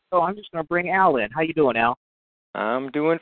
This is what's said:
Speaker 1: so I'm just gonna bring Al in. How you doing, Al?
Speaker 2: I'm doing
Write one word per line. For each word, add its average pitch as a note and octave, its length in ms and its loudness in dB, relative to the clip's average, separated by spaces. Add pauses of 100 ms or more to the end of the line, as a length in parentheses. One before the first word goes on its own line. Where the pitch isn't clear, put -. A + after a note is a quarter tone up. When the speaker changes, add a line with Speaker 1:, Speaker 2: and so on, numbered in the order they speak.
(100)
Speaker 1:
so F3+ 120 2
I'm F#3 140 -2
just G#3 160 -18
gonna E3 100 -4
bring E3+ 280 -2
Al F#3 260 4
in. A2 160 -2
How D#3 80 -4
you D#3+ 120 0
doing, C#3 240 2
Al? A#2 220 0 (560)
Speaker 2:
I'm A#2+ 360 -4
doing D#3 320 0